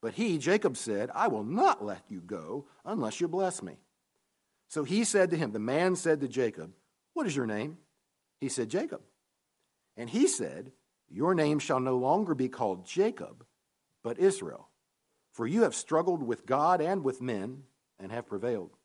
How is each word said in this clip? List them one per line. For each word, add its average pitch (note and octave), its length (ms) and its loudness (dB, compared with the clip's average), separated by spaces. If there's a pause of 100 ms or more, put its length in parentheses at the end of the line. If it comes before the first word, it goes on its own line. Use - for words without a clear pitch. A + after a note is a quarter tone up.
But A2+ 140 -6
he, G3 240 0
Jacob, E3 380 2
said, G#2 360 -2
'I G3 140 0
will A2 180 0
not G#3 400 2
let G2 240 -8
you F#2+ 120 -10
go F2+ 460 -8 (180)
unless D#3+ 360 -4
you F3 60 2
bless F3+ 340 0
me.' E2+ 200 -12 (880)
So D3+ 160 -2
he F#3 180 2
said F#3+ 280 4
to E3+ 60 2
him," D3+ 140 0
the G#2+ 80 -4
man D#3 380 2
said D#3+ 240 2
to C#3 80 -2
Jacob, A2 420 -2 (440)
"What D#4 120 -2
is E3+ 80 -4
your C3 120 0
name?" A2+ 320 -4 (640)
He C#3 80 -4
said, A#2+ 200 -4
"Jacob." F#3+ 320 -4 (960)
And A#2 140 -10
he A#3+ 180 4
said, F#2 440 -4 (360)
"Your D3 260 2
name D3+ 240 4
shall C3+ 220 0
no B2+ 160 0
longer D#3+ 380 2
be C3 140 0
called G2 360 -4
Jacob, - 600 -2 (560)
but A#2 160 -4
Israel, F3+ 500 0 (640)
for A#2 140 -4
you G3 160 4
have C#3+ 120 4
struggled E3 480 0
with A#2+ 220 -2
God D#3 360 4
and F3 220 0
with C3 200 -2
men B2+ 420 -6 (340)
and F#2+ 140 -12
have A#2 140 -8
prevailed." G#2 580 -4